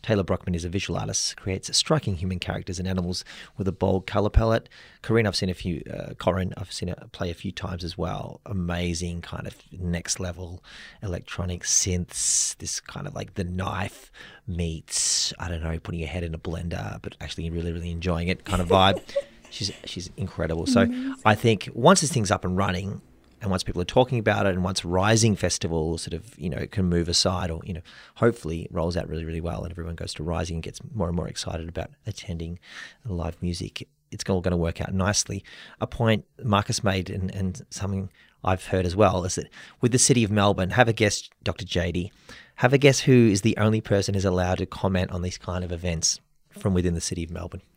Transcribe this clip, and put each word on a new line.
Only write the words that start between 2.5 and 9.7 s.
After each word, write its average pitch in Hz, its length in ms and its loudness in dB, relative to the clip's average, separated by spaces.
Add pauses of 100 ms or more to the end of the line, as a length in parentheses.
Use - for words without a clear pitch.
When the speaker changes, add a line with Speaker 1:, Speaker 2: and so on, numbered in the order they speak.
Speaker 1:
and 90 80 -4
animals 92 360 -2 (320)
with 98 120 -2
a 92 40 2
bold 95 360 2
colour 101 240 2
palette. 113 360 4 (360)
Corinne, 113 240 4
I've 95 80 0
seen 92 160 0
a - 20 -2
few, 85 300 -4 (100)
uh, - 240 -10
Corinne, 92 400 0
I've - 160 -10
seen 92 160 -6
her 90 60 -4 (160)
play 92 180 -6
a 85 60 -6
few - 160 -8
times 87 320 -8
as 85 120 -8
well. - 520 -6
Amazing 87 760 -2
kind 78 240 -10
of - 100 -12 (160)